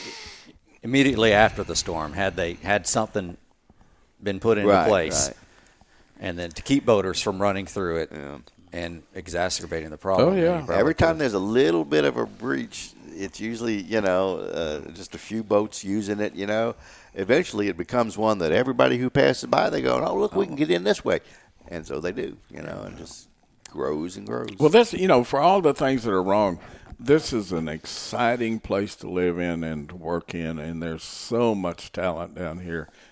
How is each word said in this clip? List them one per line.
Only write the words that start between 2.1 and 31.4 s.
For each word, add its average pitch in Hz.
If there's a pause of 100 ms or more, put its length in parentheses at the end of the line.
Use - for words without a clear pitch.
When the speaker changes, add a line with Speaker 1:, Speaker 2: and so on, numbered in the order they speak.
Speaker 1:
had 95
they, 87
had 98
something 101 (840)
been 95
put 113
into 101
Speaker 2:
Right, 90
Speaker 1:
place, 80
Speaker 2:
right. 62 (800)
Speaker 1:
and 90
then 85
to -
keep 139
boaters 95
from 98
running 98
through 87
it 80
Speaker 2:
Yeah. 71 (340)
Speaker 1:
and 85 (100)
exacerbating 85
the 78
problem. 98
Speaker 3:
Oh, 196
yeah. 180
Speaker 1:
you 170
probably 82
Speaker 2:
Every 131
time 165
Speaker 1:
could. 156
Speaker 2:
there's 123
a 98
little 139
bit 147
of 127
a 117
breach, - (240)
it's 95
usually, 113
you 104
know, 95
uh, 76
just 87
a -
few 110
boats 104
using 101
it, 104
you 98
know. 113 (400)
Eventually 104
it 87
becomes 104
one 107
that 78
everybody 127
who 123
passes 135
by, 156
they 139
go, 127
"Oh, 165
look, 139
we 196
can 156
get 156
in 175
this 202
way." 90 (480)
And 82
so 69
they 87
do, - (120)
you 78
know, 80
and -
just - (420)
grows 76
and 101
grows. 117
Speaker 3:
Well, 147
this, 226
you 180
know, 127
for 139
all 180
the 147
things 135
that 117
are 92
wrong, 95 (400)
this 143
is 101
an 82
exciting 113
place 101
to 92
live 90
in 85
and 78
to 87
work 85
in, 82
and 82
there's 82
so 117